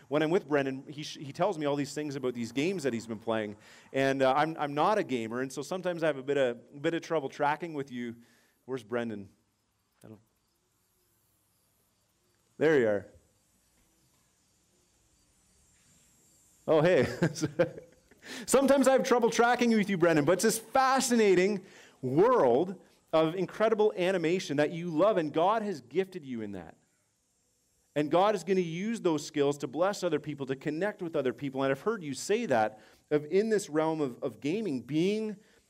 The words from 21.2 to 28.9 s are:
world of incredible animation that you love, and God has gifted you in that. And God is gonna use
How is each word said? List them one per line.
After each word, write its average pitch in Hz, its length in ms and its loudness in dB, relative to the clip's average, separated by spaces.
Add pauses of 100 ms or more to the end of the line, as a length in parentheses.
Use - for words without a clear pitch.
world 165 720 4 (360)
of 160 240 2
incredible 208 640 2
animation 180 600 0
that 147 140 2
you 175 200 -8
love, 185 260 2
and 156 160 -2
God 190 300 0
has 190 180 -8
gifted 165 440 -6
you 123 160 -8
in 104 100 -8
that. 90 240 -14 (1200)
And 147 160 -2
God 196 240 4
is 175 80 -6
gonna 185 180 0
use 180 400 -6